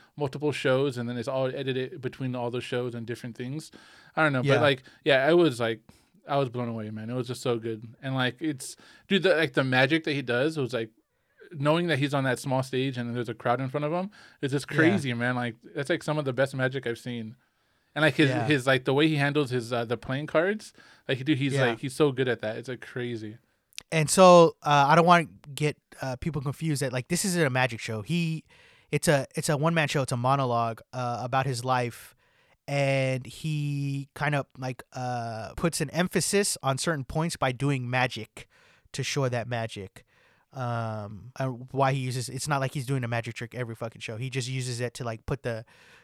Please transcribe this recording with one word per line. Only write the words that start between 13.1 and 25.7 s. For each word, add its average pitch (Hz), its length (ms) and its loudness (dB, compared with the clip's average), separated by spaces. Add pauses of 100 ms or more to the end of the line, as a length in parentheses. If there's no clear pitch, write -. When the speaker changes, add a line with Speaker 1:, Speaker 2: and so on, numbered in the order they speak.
Speaker 1:
there's 120 140 -4
a 120 40 -8
crowd 123 260 0
in 131 100 -4
front 147 140 -4
of 151 80 -4
him, 185 200 -4 (280)
it's 139 140 -4
just 143 160 -4
Speaker 2:
Yeah. 147 80 -2
Speaker 1:
crazy, 156 380 4
man. 123 200 -2
Like, 120 200 -4 (180)
that's, 143 160 -4
like, 170 140 -2
some 151 160 -2
of 147 60 -4
the 135 80 -2
best 131 200 0
magic 131 320 -2
I've 120 140 -4
seen. 117 360 -10 (600)
And, 147 80 2
like, 151 140 4
his, 147 120 6
Speaker 2:
Yeah. 120 160 2
Speaker 1:
his, 135 220 2
like, 131 180 4
the 139 80 2
way 147 140 4
he 160 80 0
handles 143 340 0
his, 123 240 -4
uh, 120 120 -2
the 113 120 -2
playing 139 300 -6
cards, 190 440 0 (360)
like, 131 180 -4
dude, 143 140 2
he's, 135 140 0
Speaker 2:
Yeah. 135 160 2
Speaker 1:
like, 117 100 -4
he's 135 160 -8
so 151 160 4
good 127 160 -2
at 117 140 -2
that. 110 160 -4
It's, 120 120 -10
like, 123 120 -10
crazy. 117 560 -8 (540)
Speaker 2:
And 156 160 2
so, 175 540 10
uh, 147 280 4
I 151 60 6
don't 165 120 8
want 175 200 6 (160)
to 151 60 -18
get, 147 260 -2 (280)